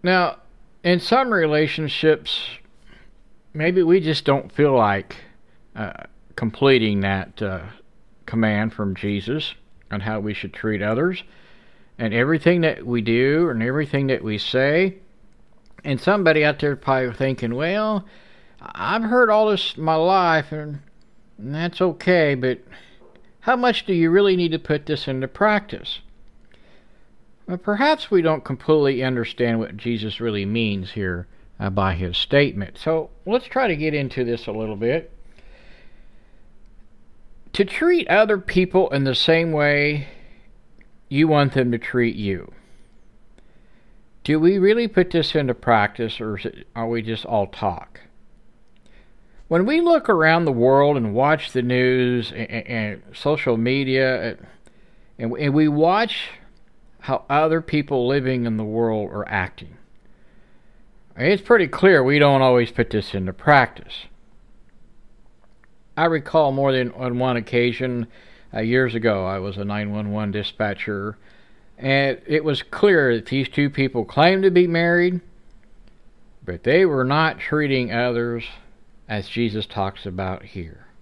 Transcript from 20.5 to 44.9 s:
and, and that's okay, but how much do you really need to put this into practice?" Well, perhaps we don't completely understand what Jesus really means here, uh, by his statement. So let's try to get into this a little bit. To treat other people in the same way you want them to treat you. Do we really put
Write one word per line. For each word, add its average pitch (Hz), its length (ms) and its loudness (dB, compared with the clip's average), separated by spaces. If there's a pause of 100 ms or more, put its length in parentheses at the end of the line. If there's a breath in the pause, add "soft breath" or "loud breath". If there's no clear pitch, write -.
and, 151 300 -10 (580)
and 131 160 -10
that's 165 260 -4
okay, 170 540 2
but 127 240 -2 (800 loud breath)
how 254 160 2
much 247 320 0
do 196 60 0
you 165 180 4
really 196 240 4
need 175 160 0
to 160 80 -4
put 147 260 -2
this 151 220 -4
into 131 200 -4
practice?" - 760 -2 (1500 soft breath)
Well, 180 100 -6
perhaps 233 520 0
we 180 140 4
don't 156 200 0
completely 139 600 0
understand 117 560 -2
what 104 180 -8
Jesus 110 420 -6
really 104 260 -4
means 104 480 -2
here, 90 340 -4 (320 soft breath)
uh, 101 100 -4
by 95 240 0
his 87 240 -6
statement. 135 600 -2
So 160 340 -4 (140)
let's 247 200 -2
try 262 220 -2
to 170 80 0
get 151 180 -2
into 131 300 -4
this 117 240 -4
a 110 40 -8
little 107 240 -6
bit. 120 360 -4 (2500 soft breath)
To 202 100 0
treat 339 440 0
other 208 320 4
people 185 500 2
in 139 140 -2
the 131 120 -2
same 165 360 2
way 147 560 0 (1000 loud breath)
you 147 200 2
want 143 260 2
them 123 180 0
to 117 60 -2
treat 117 380 -2
you. 98 360 -6 (1700 soft breath)
Do 151 160 0
we 185 180 4
really 214 300 4
put 185 240 0